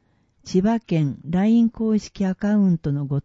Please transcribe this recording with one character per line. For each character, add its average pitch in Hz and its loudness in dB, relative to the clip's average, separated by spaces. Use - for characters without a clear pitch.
千 - 0
葉 226 0
県 156 -2
ラ 180 -2
イ 226 4
ン 226 2
公 220 -2
式 - -6
ア 185 -2
カ 208 -2
ウ 202 4
ン 165 2
ト 151 -4
の 143 -4
ご 139 -4